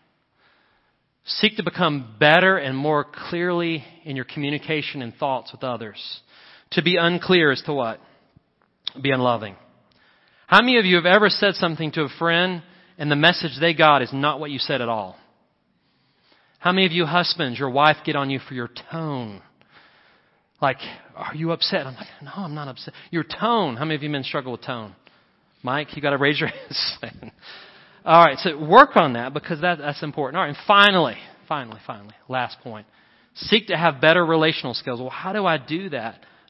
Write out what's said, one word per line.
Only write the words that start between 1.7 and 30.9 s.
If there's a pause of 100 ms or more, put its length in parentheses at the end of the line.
better
and
more (280)
clearly (220)
in
your
communication
and
thoughts
with
others. (520)
To
be
unclear
is
to
what? (1000)
Be
unloving. (920)
How
many
of
you
have
ever
said
something
to
a
friend (340)
and
the
message
they
got
is
not
what
you
said
at
all? (1400)
How
many
of
you
husbands,
your
wife
get
on
you
for
your (220)
tone? (1160)
Like, (360)
"Are
you
upset?"
I'm
like, (140)
"No,
I'm
not
upset." (160)
Your
tone.
How
many
of
you
men
struggle
with
tone? (640)
Mike,
you
gotta
raise
your
<laughs>
hand. (760)
All
right,
so
work
on
that
because
that,
that's
important.
All
right,
and
finally, (280)